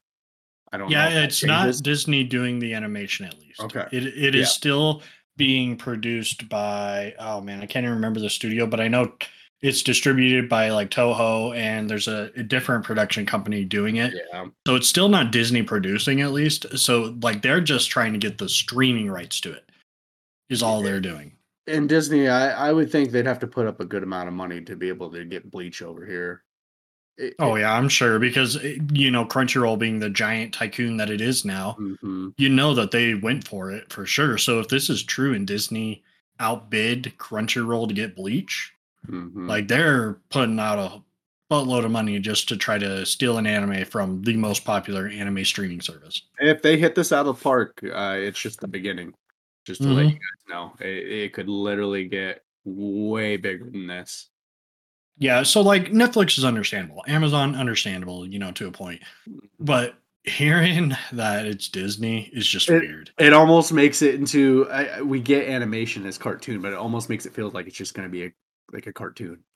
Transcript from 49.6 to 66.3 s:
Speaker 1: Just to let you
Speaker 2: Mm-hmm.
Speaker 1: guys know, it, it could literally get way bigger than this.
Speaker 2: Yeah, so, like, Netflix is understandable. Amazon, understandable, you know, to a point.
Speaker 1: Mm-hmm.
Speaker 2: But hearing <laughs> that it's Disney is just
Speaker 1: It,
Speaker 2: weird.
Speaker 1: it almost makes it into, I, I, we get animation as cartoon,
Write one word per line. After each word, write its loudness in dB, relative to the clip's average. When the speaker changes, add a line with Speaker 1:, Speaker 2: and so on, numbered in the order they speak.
Speaker 1:
Just -8
to 2
let 6
you 6
Speaker 2:
Mm-hmm. -8
Speaker 1:
guys -14
know, -10
it, -8
it -6
could -8
literally -2
get -6
way -4
bigger -8
than -10
this. -14
Speaker 2:
Yeah, 4
so, 4
like, 6
Netflix 4
is 2
understandable. -2
Amazon, 2
understandable, -4
you -8
know, -6
to -8
a -10
point. -12
Speaker 1:
Mm-hmm. -18
Speaker 2:
But 0
hearing 4
<laughs> -14
that -2
it's -6
Disney -4
is -2
just 0
Speaker 1:
It, 8
Speaker 2:
weird. -8
Speaker 1:
it 10
almost 10
makes 6
it 6
into, 6
I, 0
I, -6
we 0
get 4
animation -2
as -8
cartoon, -6